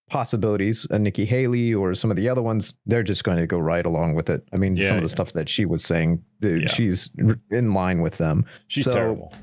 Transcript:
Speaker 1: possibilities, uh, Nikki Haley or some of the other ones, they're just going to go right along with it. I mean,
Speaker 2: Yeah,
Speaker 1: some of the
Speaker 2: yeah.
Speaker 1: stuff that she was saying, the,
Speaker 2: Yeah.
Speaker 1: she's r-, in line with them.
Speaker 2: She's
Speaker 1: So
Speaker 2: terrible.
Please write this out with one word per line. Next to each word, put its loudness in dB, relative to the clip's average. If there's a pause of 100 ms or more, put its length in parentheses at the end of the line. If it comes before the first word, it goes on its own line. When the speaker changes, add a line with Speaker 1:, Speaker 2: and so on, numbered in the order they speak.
(120)
Speaker 1:
possibilities, 0
uh, 0
Nikki 0
Haley 0
or 0
some -2
of 0
the 0
other 0
ones, -2 (120)
they're 2
just -2
going 2
to 2
go 0
right 0
along 0
with -2
it. -2 (100)
I -2
mean, 2
Speaker 2:
Yeah, 2
Speaker 1:
some 2
of 0
the 0
Speaker 2:
yeah. -4
Speaker 1:
stuff -4
that -4
she 0
was -2
saying, 2 (180)
the, 2
Speaker 2:
Yeah. -2
Speaker 1:
she's 0 (140)
r-, 4 (120)
in 2
line 2
with -2
them. 2 (240)
Speaker 2:
She's -2
Speaker 1:
So 0
Speaker 2:
terrible. -2 (100)